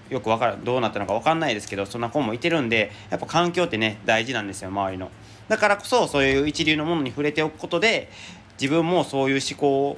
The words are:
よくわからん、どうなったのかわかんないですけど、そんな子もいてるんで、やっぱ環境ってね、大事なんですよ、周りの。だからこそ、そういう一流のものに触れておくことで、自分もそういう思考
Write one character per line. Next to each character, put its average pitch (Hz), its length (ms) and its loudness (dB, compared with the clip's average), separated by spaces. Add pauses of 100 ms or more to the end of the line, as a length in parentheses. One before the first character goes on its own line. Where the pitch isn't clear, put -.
よ 131 120 -4
く 113 80 -2
わ 113 80 4
か 120 100 2
ら 101 80 0
ん、 104 80 -12
ど 123 140 0
う 127 40 0
な 110 80 0
っ - 40 -6
た 107 60 -4
の 104 80 -4
か 98 60 0
わ 110 80 0
か 160 120 2
ん 160 60 0
な 156 100 0
い 110 60 0
で 104 60 -4
す - 60 -12
け 101 100 -8
ど、 98 80 -2
そ 120 120 -8
ん 117 40 -6
な 117 80 -2
子 151 120 0
も 110 120 -2
い 117 60 -6
て 165 100 -2
る 160 120 2
ん 117 80 -2
で、 110 220 2 (180)
や 104 80 -2
っ - 20 -12
ぱ - 60 -8
環 170 280 2
境 180 100 0
っ 170 60 2
て 113 80 -2
ね、 110 280 0
大 113 200 2
事 131 80 -4
な 113 80 -2
ん 101 60 -8
で 95 60 -8
す - 80 -12
よ、 95 60 -8
周 95 240 -2
り 92 60 -8
の。 92 120 -8 (380)
だ 214 100 2
か 208 120 4
ら 202 80 2
こ - 80 -14
そ、 226 220 4
そ 143 120 0
う 135 40 6
い 135 180 4
う 151 60 0
一 151 180 -2
流 156 100 4
の 151 100 0
も 170 100 0
の 156 60 0
に 131 80 -4
触 123 140 -4
れ 147 80 0
て 151 100 0
お 156 80 0
く 151 80 -12
こ 170 100 -10
と 175 120 -2
で、 - 320 2 (500)
自 135 100 0
分 165 140 4
も 170 180 4
そ 135 220 0
う 135 60 2
い 135 60 2
う 135 40 0
思 - 180 -6
考 139 380 2